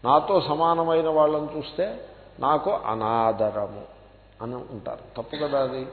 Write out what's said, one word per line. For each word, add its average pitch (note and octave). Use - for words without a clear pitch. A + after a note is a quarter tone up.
నాతో D3+
సమానమైన E3
వాళ్ళని D3+
చూస్తే F3
నాకు D3+
అనాదరము A2
అని A#2+
ఉంటారు. -
తప్పు -
కదా C#3+
అది, C3